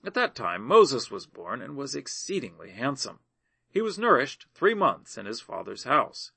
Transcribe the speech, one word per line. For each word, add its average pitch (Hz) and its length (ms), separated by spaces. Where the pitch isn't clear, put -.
At 185 120
that - 180
time 95 320
Moses 151 460
was 98 160
born 101 340
and 143 140
was 139 200
exceedingly 110 760
handsome. 113 480
He 208 120
was 208 180
nourished 151 540
three 208 200
months 160 440
in 101 80
his 110 140
father's 101 440
house. - 540